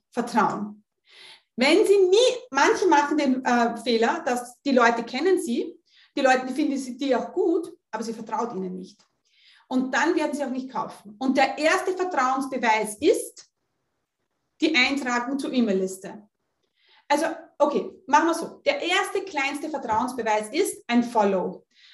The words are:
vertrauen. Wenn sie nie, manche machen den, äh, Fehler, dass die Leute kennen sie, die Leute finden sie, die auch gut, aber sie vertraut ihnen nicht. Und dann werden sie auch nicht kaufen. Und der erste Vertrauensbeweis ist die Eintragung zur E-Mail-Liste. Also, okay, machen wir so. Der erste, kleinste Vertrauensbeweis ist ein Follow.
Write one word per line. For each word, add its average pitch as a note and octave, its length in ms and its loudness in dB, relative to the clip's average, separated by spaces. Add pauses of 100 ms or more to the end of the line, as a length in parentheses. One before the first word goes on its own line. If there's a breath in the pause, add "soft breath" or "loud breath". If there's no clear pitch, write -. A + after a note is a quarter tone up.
(120)
vertrauen. - 760 -2 (680 loud breath)
Wenn D4+ 300 4
sie G4+ 120 6
nie, G4+ 400 4 (140)
manche E4+ 360 2
machen D4 300 4
den, B3+ 260 0
äh, A#3+ 340 2
Fehler, A#3+ 480 0
dass - 360 -4
die C#4 100 -2
Leute A#3 320 4
kennen E4+ 380 0
sie, D4+ 340 -6 (400 soft breath)
die - 60 -2
Leute B3+ 260 4
finden C#4 300 -2
sie, B3 200 -8
die C4+ 180 0
auch - 180 -4
gut, F#4 380 0 (200)
aber A3 120 -6
sie A3+ 100 -8
vertraut G#3+ 400 -6
ihnen F#3 220 -8
nicht. - 280 -16 (640 soft breath)
Und B3+ 260 -2
dann D4 220 2
werden D#4 200 -2
sie D4 80 -4
auch A#3+ 60 -4
nicht C4 220 -8
kaufen. - 480 -10
Und B3+ 180 0
der C#4+ 200 2
erste F4+ 380 0
Vertrauensbeweis B3+ 1040 -2
ist - 500 0 (1120)
die D#4 140 0
Eintragung B3 600 0
zur - 140 -6
E-Mail-Liste. G3 760 -2 (800 soft breath)
Also, D4+ 180 2 (320)
okay, C4+ 340 0 (140)
machen D4+ 220 4
wir E4+ 80 2
so. - 300 -10
Der - 160 0
erste, F#4 400 -2
kleinste D4 480 -6
Vertrauensbeweis A3 800 -2
ist F4 360 -2
ein A#3+ 160 4
Follow. F#3+ 640 0 (280 soft breath)